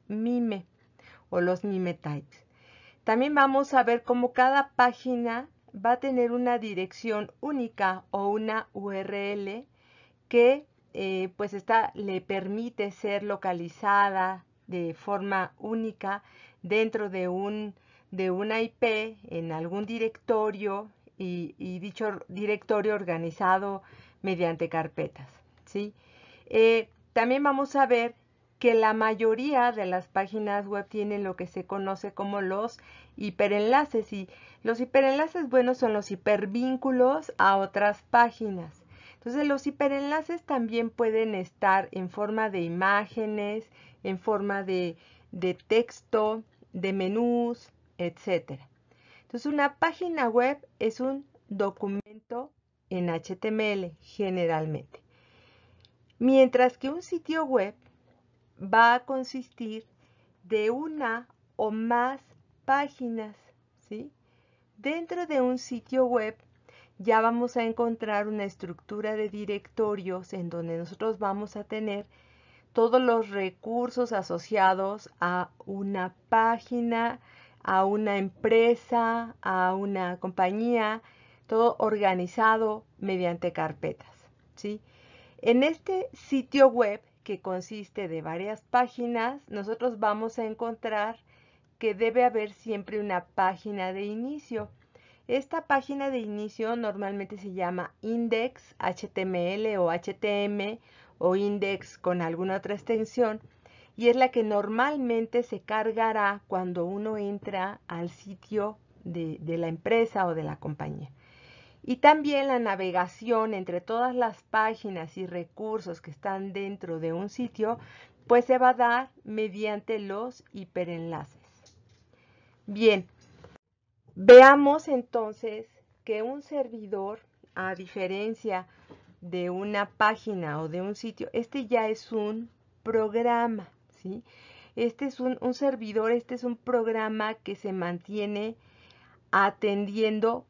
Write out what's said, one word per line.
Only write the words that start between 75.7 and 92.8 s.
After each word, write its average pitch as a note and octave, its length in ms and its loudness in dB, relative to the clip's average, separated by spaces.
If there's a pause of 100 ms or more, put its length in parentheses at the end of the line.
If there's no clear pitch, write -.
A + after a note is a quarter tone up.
página, A#3 920 0 (460)
a F#3+ 200 4
una G3+ 340 0
empresa, A3+ 1200 2
a F#3 320 0
una F#3+ 460 -4
compañía, G#3+ 800 0 (460)
todo A3+ 320 4
organizado G#3+ 1040 2 (140)
mediante F3+ 540 -2
carpetas, - 760 -8 (260)
¿sí? G#3 260 -10 (640)
En A#3+ 220 4
este F#4 480 -2
sitio C4+ 560 4
web, A3 340 0 (220)
que G3 160 -8
consiste F#3+ 640 -8
de D#3+ 160 -8
varias F3 400 -8
páginas, B3 880 -2
nosotros A3 500 -4
vamos A3 400 -2
a A3+ 60 -4
encontrar A3 720 -4 (600)
que A3 160 0
debe A3+ 280 0
haber A3 300 0
siempre G#3 480 -8